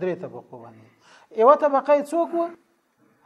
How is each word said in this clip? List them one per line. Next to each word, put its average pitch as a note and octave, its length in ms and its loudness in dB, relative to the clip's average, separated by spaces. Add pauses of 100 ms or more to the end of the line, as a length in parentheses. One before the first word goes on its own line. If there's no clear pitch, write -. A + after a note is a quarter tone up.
درې F3+ 120 -4 (120)
طبقو A#2+ 380 -18
باندې. A2+ 220 -20 (540)
یوه C4 240 6
طبقه C#4+ 340 2
یې C#4+ 140 -4
څوک E4 220 -2
وو؟ E4+ 120 -4 (800)